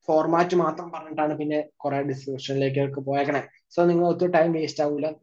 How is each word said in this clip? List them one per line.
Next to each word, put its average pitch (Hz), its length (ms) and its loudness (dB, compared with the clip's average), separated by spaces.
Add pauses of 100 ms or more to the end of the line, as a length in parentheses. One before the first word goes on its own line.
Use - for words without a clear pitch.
ഫോർമാറ്റ് 165 480 2
മാത്രം 165 340 0
പറഞ്ഞിട്ടാണ് 156 480 -4
പിന്നെ 151 220 -2 (160)
കുറെ 139 260 -4
ഡിസ്ക്രിപ്ഷനിലേക്കൊക്കെ 135 1000 -2
പോയേക്കണേ. 139 420 -2 (280)
So - 180 0
നിങ്ങൾ 175 160 4
ഒത്തിരി 175 260 0
time 170 220 4
waste 156 300 -2
ആവില്ല 147 280 -2 (120)